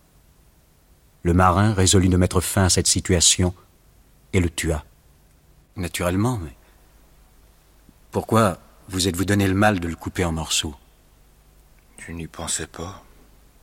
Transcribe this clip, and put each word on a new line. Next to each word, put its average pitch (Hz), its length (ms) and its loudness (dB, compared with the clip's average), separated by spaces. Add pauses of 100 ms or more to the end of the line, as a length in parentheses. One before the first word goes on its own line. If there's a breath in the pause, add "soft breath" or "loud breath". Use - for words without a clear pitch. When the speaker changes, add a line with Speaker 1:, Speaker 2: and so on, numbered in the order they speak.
(1200)
Speaker 1:
Le 85 100 2
marin 92 400 4
résolut 92 340 4
de 90 80 4
mettre 90 240 2
fin - 240 0
à 87 60 2
cette 90 160 0
situation 90 680 0 (800 soft breath)
et 98 80 2
le 87 80 0
tua. 78 340 -6 (920)
Naturellement, 95 680 -4
mais 71 140 -14 (1600 soft breath)
pourquoi 104 440 2 (320)
vous 90 200 -2
êtes-vous 90 180 -2
donné 101 200 2
le 95 60 0
mal 104 260 2
de 85 100 -6
le 82 60 -8
couper - 300 -6
en 82 80 -2
morceaux ? 80 420 -6 (1300)
Speaker 2:
Je 82 60 -14
n'y 82 140 -12
pensais 80 400 -8
pas. 87 360 -14 (600)